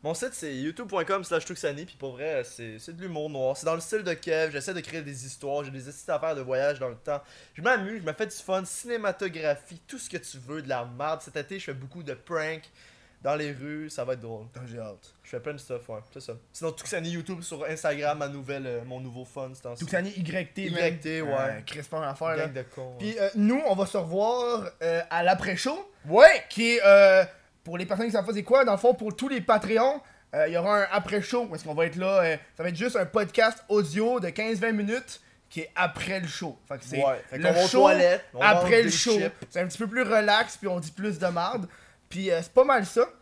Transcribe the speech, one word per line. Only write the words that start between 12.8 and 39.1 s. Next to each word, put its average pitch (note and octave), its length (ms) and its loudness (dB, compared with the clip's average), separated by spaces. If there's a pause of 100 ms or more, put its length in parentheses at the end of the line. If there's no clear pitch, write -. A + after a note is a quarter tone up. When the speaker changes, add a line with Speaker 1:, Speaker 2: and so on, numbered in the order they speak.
Speaker 1:
dans C#3 120 0
les D3+ 180 -4
rues, D3+ 380 -10
ça B2+ 140 -8
va B2+ 100 -4
être B2 60 -10
drôle. A2+ 260 -12 (100)
Speaker 2:
Ah, B2+ 100 -16
j'ai A#2 120 -14
hâte. G#2 440 -16
Speaker 1:
Je - 80 -20
fais A#2+ 100 -8
plein D3 140 -10
de C#3 40 -14
stuff, B2 300 -12
ouais, A2 100 -10 (140)
c'est C#3 80 -18
ça. B2+ 140 -14 (180)
Sinon, D#3+ 200 -8
Tuxani E3+ 380 -6
YouTube F3 320 -6
sur D#3 220 -8
Instagram, D3+ 540 0
ma C#3+ 100 -2
nouvelle, C#3 380 -6
euh, A#2+ 180 -4
mon B2+ 160 -10
nouveau B2+ 240 -12
fun, C3 300 -10
c'est - 120 -16
en A#2+ 80 -8
Speaker 2:
Tuxani F3+ 420 -4
Y F3+ 360 -4
T, F#3+ 180 -6
man. F3 160 0
Speaker 1:
Y E3 140 -2
T, D#3+ 220 -6
ouais. D3 100 -4
Speaker 2:
Euh, C3+ 340 -2
Chris, D3+ 240 -12
pas D#3+ 80 -6
en D#3+ 40 -4
affaire, D#3 340 -4
là. D#3 100 -2
Speaker 1:
Gang C#3+ 60 -8
de B2+ 100 -8
cons, B2+ 360 -14
Speaker 2:
Puis, G#3+ 160 -6
Speaker 1:
ouais. A3 60 -4
Speaker 2:
euh, G3 140 2
nous, A3+ 320 4
on G3+ 80 4
va F#3+ 120 0
se G3+ 100 -6
revoir, G#3 760 -2 (120)
euh, E3 180 0 (100)
à E3+ 120 0
l'après-show. F#3+ 680 0 (180)
Speaker 1:
Ouais. B3+ 400 10
Speaker 2:
Qui A#3 280 0
est, - 80 2
euh, G3 400 10 (400)
pour E3+ 140 -8
les F#3 80 -4
personnes G#3 200 -2
qui A3 60 -2
savent G3 140 0
pas A3+ 80 -2
c'est G#3 100 -4
quoi, C4 200 8
dans A3+ 80 4
le G3 60 2
fond, B3 160 6
pour G#3+ 220 -6
tous C4+ 120 -4
les C4 120 -2
Patreons, A3+ 600 2 (340)
euh, D3+ 120 2
il E3 80 -2
y - 20 2
aura G3+ 260 2
un F#3+ 100 2
après-show G#3 580 0
où D#3+ 40 -8
est-ce E3 100 -10
qu'on D#3 100 -8
va D#3+ 120 2
être D#3 100 -6
là. F#3+ 260 2
Euh, D#3+ 140 2 (200)
ça D#3+ 60 -10
va F3 60 -2
être F3 80 -4
juste A#3+ 200 -2
un F#3 100 0
podcast A3 600 2
audio G#3 520 0
de F3+ 80 -4
quinze A3 320 -4
vingt A3+ 120 0
minutes G#3+ 480 -4 (280)
qui E3 120 -10
est D#3+ 140 -10
après F3+ 460 -2
le F3 80 -6
show. D3+ 300 -10 (100)
Fait C#3 100 -10
que A#2+ 60 -18
c'est C#3 200 -6
Speaker 1:
Ouais, C3 240 0
fait C3 100 -10
Speaker 2:
le E3 100 -4
Speaker 1:
qu'on F3 60 4
va F3+ 100 6
aux F#3+ 40 2
Speaker 2:
show B3+ 120 4
Speaker 1:
toilettes, F3+ 440 6 (100)
on B2 40 -10
mange F#3+ 100 6
Speaker 2:
après F3+ 300 6
le A#3 60 6
Speaker 1:
des G#3 60 2
Speaker 2:
show. A#3 280 0